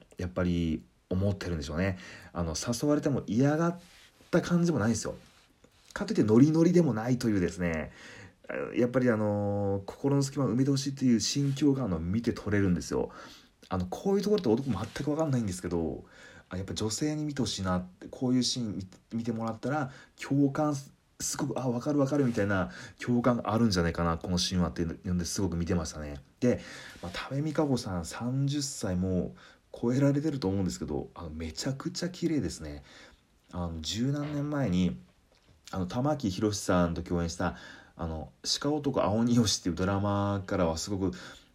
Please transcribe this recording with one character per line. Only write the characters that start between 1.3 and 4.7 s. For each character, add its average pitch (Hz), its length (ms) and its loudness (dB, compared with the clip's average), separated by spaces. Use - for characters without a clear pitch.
っ 98 40 0
て - 140 -6
る 87 60 -2
ん 80 40 -2
で 71 60 -6
し 73 60 -8
ょ 76 60 -6
う - 20 0
ね。 95 180 0
あ 87 80 -4
の、 82 120 -2
誘 - 320 -2
わ 147 80 4
れ 143 60 2
て - 80 0
も 123 180 2
嫌 139 300 4
が 170 120 2
っ 180 100 -2
た 175 120 4
感 175 220 2
じ 170 80 4